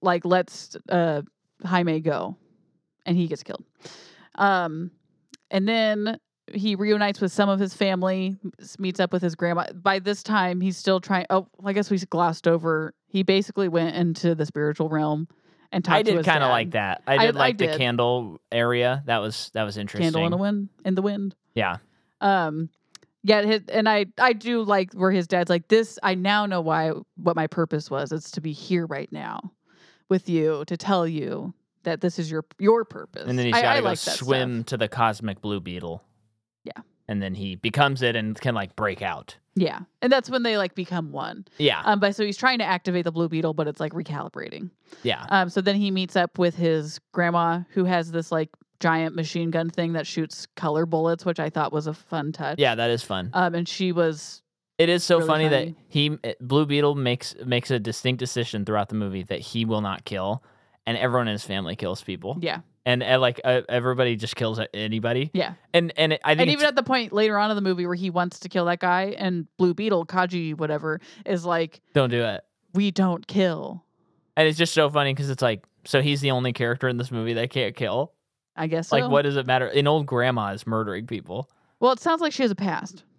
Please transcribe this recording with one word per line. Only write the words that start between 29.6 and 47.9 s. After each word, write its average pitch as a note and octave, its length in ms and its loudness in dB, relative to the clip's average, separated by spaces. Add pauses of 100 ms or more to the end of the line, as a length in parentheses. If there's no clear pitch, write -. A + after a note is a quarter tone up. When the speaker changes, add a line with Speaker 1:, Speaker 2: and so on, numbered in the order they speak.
Speaker 1:
with F#3 200 0
you, D#3 380 2
to F3 100 -6
tell F3+ 300 0
you E3 460 -6 (300)
that E3 180 -4
this F3+ 180 -2
is D#3+ 100 -4
your, D#3+ 160 -6 (140)
your A3 260 4
purpose." - 420 -16
Speaker 2:
And B2+ 120 0
then B2 80 2
he's A#2+ 80 2
Speaker 1:
I, - 60 6
Speaker 2:
gotta A2+ 160 4
Speaker 1:
I - 40 2
Speaker 2:
go - 40 0
Speaker 1:
like - 160 0
that - 160 -4
Speaker 2:
swim B2+ 420 0
Speaker 1:
stuff. A#2 80 -6
Speaker 2:
to B2+ 100 -4
the G#2+ 100 0
cosmic A2 540 -2
blue G#2 180 -4
beetle. F2 440 -10 (600)
Speaker 1:
Yeah. - 180 -16 (260)
Speaker 2:
And G#2 140 -2
then F#2+ 140 -4
he G2 200 -8
becomes C3+ 460 2
it A#2+ 140 2
and A2 240 -4
can, B2 160 0
like, G2 200 -6
break G2+ 280 -4
out. F2 340 -8 (180)
Speaker 1:
Yeah. F#3 260 -2 (200)
And B3 100 2
that's C4 180 2
when B3 120 -2
they, A3+ 160 0
like, F#3+ 160 -2
become E3+ 380 -6
one. C#3 340 -10 (140)
Speaker 2:
Yeah. A#2+ 260 4
Speaker 1:
Um, G#3 140 4
but G3+ 160 2
so G#3+ 100 -2
he's G3+ 120 -4
trying B3+ 200 2
to A3+ 80 0
activate F3+ 380 0
the E3+ 80 -2
blue E3 180 0
beetle, D#3+ 240 0
but D3+ 140 0
it's, D3 120 -6
like, D#3 140 -4
recalibrating. - 800 -10 (320)
Speaker 2:
Yeah. - 260 -2
Speaker 1:
Um, F#3+ 200 2
so F#3+ 120 -2
then G3 140 2
he G3+ 160 0
meets F#3 240 -2
up F3 240 0
with F3 160 2
his D#3+ 440 0 (140)
grandma, E3+ 560 2
who F#3 160 0
has E3+ 260 0